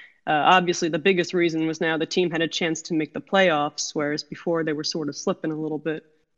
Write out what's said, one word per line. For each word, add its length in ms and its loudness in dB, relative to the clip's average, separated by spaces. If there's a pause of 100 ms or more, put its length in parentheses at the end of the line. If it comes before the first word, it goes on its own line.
(260)
uh, 180 2
obviously, 460 4
the 80 -2
biggest 360 2
reason 320 2
was 140 -2
now 180 0
the 60 0
team 260 0
had 120 0
a 60 0
chance 340 -2
to 120 -6
make 180 -2
the 80 -8
playoffs, 760 2
whereas 280 -2
before 420 -4
they 100 -2
were 100 -6
sort 240 -4
of 80 -8
slipping 360 -4
a 80 -6
little 180 -6
bit. 260 -6 (340)